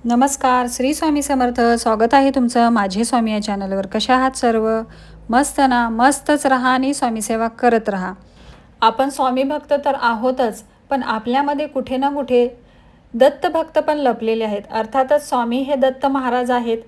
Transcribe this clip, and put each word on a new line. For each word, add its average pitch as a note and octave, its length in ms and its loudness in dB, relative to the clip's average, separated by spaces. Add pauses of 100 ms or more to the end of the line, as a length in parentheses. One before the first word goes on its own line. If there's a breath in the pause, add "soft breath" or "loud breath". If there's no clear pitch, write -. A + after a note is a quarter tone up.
नमस्कार, B3+ 640 2
श्री B3+ 240 -2
स्वामी D4 280 0
समर्थ. B3 400 0
स्वागत A#3 520 2
आहे C#4 160 6
तुमचं A#3+ 400 2
माझे G#3 340 0
स्वामी A3+ 300 0
या G#3 100 -4
चॅनलवर. G3 420 -4
कशा A3 300 0
आहात C4 160 2
सर्व? A3+ 500 0 (480 loud breath)
मस्त C#4 400 2
ना? A#3+ 200 0
मस्तच C#4 560 2
राहा B3+ 240 2
आणि C4 240 0
स्वामी A3+ 280 -4
सेवा A3+ 260 -2
करत A3+ 420 0
राहा. F#3 240 -6 (680 loud breath)
आपण A3+ 280 2
स्वामी C4 340 0
भक्त D4 300 -2 (120)
तर C#4+ 60 2 (100)
आहोतच, A#3 640 -2 (260 soft breath)
पण C4+ 140 -2
आपल्यामध्ये C#4 640 -2
कुठे C4 300 -6
ना C#4 120 0
कुठे B3+ 400 0 (640 soft breath)
दत्त C4+ 340 2
भक्त D#4+ 320 -2
पण D4+ 180 -2
लपलेले A3+ 460 -2
आहेत. G#3 180 -4 (100)
अर्थातच C4+ 580 0
स्वामी A#3+ 280 -2
हे C#4 180 -2
दत्त C4 300 0
महाराज B3+ 460 0
आहेत A#3 260 0 (100)